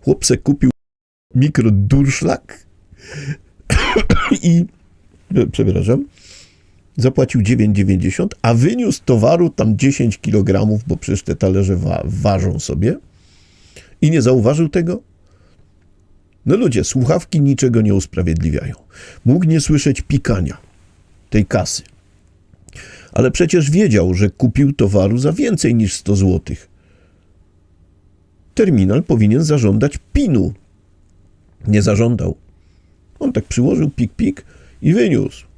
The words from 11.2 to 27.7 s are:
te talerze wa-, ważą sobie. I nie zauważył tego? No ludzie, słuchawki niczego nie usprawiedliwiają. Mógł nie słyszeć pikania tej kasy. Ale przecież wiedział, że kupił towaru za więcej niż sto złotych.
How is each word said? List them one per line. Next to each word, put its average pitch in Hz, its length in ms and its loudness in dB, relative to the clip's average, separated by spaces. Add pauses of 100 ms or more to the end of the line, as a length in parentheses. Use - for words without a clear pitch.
te - 120 -6
talerze 95 400 0
wa-, - 300 -4
ważą 95 540 -2
sobie. 92 380 -2 (1040)
I 151 100 2
nie 160 100 2
zauważył 131 480 2
tego? 175 320 -4 (1400)
No 175 120 2
ludzie, 135 260 0
słuchawki 147 580 -2
niczego 131 400 2
nie 107 120 2
usprawiedliwiają. 82 840 -4 (500)
Mógł 160 200 2
nie 160 160 2
słyszeć 143 400 0
pikania 101 560 -2 (720)
tej 107 160 0
kasy. - 380 -4 (1300)
Ale 127 200 0
przecież 160 400 0
wiedział, 107 420 2
że 98 160 2
kupił 135 440 0
towaru 101 440 0
za 143 160 0
więcej 190 420 0
niż 110 180 0
sto - 220 -2
złotych. 90 540 -2 (1900)